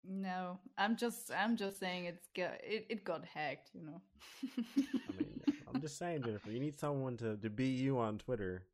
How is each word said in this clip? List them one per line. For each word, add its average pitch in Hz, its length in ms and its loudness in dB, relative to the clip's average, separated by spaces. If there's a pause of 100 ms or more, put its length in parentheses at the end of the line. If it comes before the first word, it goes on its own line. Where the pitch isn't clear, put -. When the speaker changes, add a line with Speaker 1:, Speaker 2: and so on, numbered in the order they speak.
Speaker 1:
No, 185 540 -2 (220)
I'm 220 180 6
just, 233 340 -2
I'm 214 260 4
just 196 220 0
saying 180 260 0
it's 175 300 -8
go-, 180 140 2 (140)
it, 214 260 -2
it 214 140 -2
got 170 200 0
hacked, 147 520 -4
you 175 80 -12
know. 156 180 -12 (420)
<laughs> 262 140 -4
Speaker 2:
I - 580 0
mean, - 260 -2 (300)
I'm - 80 0
just 147 200 -4
saying, 170 240 0
Jennifer, 104 260 -2
you 113 100 -2
need 147 200 -2
someone 135 380 0
to, 110 200 0
to 107 140 0
be 123 160 2
you 131 320 4
on 110 180 2
Twitter. 95 460 0 (100)